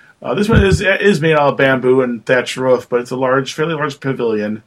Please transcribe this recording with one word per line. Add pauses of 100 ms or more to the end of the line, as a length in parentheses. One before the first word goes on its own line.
(200)
Uh,
this
one
is,
is
made
out
of
bamboo
and
thatched
roof,
but
it's
a
large,
fairly
large
pavilion.